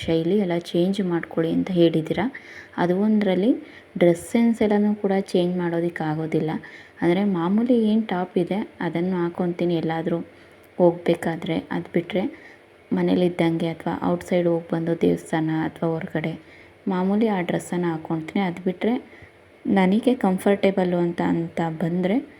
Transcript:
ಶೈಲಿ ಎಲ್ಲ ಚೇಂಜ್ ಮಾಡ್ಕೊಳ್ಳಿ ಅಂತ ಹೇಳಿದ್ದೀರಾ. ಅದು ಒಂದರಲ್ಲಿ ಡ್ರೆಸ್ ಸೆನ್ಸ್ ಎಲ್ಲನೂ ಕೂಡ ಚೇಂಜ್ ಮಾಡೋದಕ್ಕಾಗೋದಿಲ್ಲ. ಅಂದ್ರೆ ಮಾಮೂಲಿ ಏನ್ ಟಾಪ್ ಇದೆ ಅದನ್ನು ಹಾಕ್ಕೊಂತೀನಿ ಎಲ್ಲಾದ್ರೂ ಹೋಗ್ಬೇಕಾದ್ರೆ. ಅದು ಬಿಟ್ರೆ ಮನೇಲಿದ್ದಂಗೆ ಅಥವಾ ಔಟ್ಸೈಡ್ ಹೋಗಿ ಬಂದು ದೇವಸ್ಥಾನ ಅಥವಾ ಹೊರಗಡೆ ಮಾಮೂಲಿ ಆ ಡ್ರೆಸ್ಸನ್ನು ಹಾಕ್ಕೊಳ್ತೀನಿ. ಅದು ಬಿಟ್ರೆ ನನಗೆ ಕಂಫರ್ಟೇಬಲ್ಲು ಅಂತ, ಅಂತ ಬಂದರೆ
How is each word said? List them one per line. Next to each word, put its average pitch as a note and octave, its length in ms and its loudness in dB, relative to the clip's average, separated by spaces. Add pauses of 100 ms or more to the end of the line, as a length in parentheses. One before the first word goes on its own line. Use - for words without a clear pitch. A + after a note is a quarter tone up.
ಶೈಲಿ E3 340 2
ಎಲ್ಲ F3 180 0
ಚೇಂಜ್ F3+ 440 0
ಮಾಡ್ಕೊಳ್ಳಿ E3+ 520 -2
ಅಂತ F3 180 0
ಹೇಳಿದ್ದೀರಾ. E3+ 600 2 (460)
ಅದು F3 240 2
ಒಂದರಲ್ಲಿ G#3 540 4 (420)
ಡ್ರೆಸ್ E3+ 320 4
ಸೆನ್ಸ್ A#3 320 2
ಎಲ್ಲನೂ G#3 340 2
ಕೂಡ G3+ 240 -2
ಚೇಂಜ್ F3+ 380 0
ಮಾಡೋದಕ್ಕಾಗೋದಿಲ್ಲ. D#3+ 960 -2 (500)
ಅಂದ್ರೆ F3 220 2
ಮಾಮೂಲಿ G#3 640 2
ಏನ್ G#3+ 220 2
ಟಾಪ್ F3+ 300 -4
ಇದೆ F#3 320 -2 (100)
ಅದನ್ನು F3 380 -2
ಹಾಕ್ಕೊಂತೀನಿ F3 580 0
ಎಲ್ಲಾದ್ರೂ E3 440 -2 (580)
ಹೋಗ್ಬೇಕಾದ್ರೆ. E3+ 960 0
ಅದು E3+ 220 -6
ಬಿಟ್ರೆ F3 280 -2 (720)
ಮನೇಲಿದ್ದಂಗೆ F3 760 2
ಅಥವಾ - 380 -4
ಔಟ್ಸೈಡ್ F3 400 0
ಹೋಗಿ E3+ 260 0
ಬಂದು E3 280 -2
ದೇವಸ್ಥಾನ E3+ 480 0 (140)
ಅಥವಾ E3 260 -4
ಹೊರಗಡೆ D#3+ 500 -6 (480)
ಮಾಮೂಲಿ G3 400 0
ಆ G3 140 0
ಡ್ರೆಸ್ಸನ್ನು F3 460 -2
ಹಾಕ್ಕೊಳ್ತೀನಿ. D#3+ 580 -2
ಅದು F3 180 -4
ಬಿಟ್ರೆ G3+ 420 -2 (600)
ನನಗೆ G3+ 480 4
ಕಂಫರ್ಟೇಬಲ್ಲು F#3+ 840 2
ಅಂತ, F3 240 0
ಅಂತ E3+ 480 -2
ಬಂದರೆ F3+ 600 -2 (100)